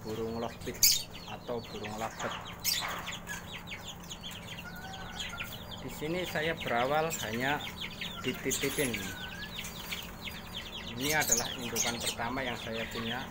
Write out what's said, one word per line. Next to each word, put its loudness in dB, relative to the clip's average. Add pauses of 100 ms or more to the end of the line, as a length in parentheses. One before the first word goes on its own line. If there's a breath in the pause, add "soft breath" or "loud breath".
burung -2
lovebird -2 (480)
atau -4
burung -4
lovebird. -2 (3500)
Di -6
sini 2
saya 2
berawal 6 (160)
hanya 4 (640)
dititipin. 2 (1900)
Ini 2
adalah 8
indukan 2
pertama 0
yang 0
saya -2
punya. -2